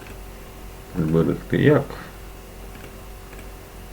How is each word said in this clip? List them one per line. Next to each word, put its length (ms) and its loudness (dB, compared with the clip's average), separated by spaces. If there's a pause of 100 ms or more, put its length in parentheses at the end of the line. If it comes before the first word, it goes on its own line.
(1000)
Зберегти 580 4
як? 260 8 (2000)